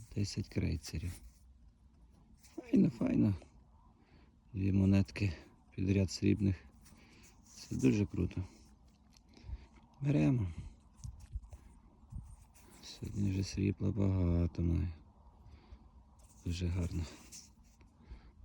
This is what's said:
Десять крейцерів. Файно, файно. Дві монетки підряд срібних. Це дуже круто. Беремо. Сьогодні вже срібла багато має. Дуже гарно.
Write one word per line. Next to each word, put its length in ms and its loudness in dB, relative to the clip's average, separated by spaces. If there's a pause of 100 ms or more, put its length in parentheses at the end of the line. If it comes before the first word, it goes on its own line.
(160)
Десять 320 -4
крейцерів. 680 -6 (1400)
Файно, 340 4
файно. 440 2 (1200)
Дві 180 0
монетки 600 4 (420)
підряд 360 2
срібних. 440 2 (1000)
Це 200 -10
дуже 300 4
круто. 380 -4 (1600)
Беремо. 460 2 (2250)
Сьогодні 460 -4
вже 140 0
срібла 480 0
багато 680 2
має. 260 0 (1600)
Дуже 220 -4
гарно. 360 -4 (1400)